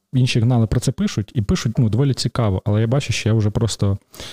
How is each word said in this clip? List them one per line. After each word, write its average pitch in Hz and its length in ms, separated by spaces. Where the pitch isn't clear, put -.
інші 127 260
канали 113 280
про - 120
це 135 120
пишуть, 160 440
і 123 60
пишуть, 123 380
ну, 120 100
доволі 127 240
цікаво, 107 520
але 104 160
я 113 60
бачу, 127 260
що - 160
я 110 60
вже 107 140
просто 101 480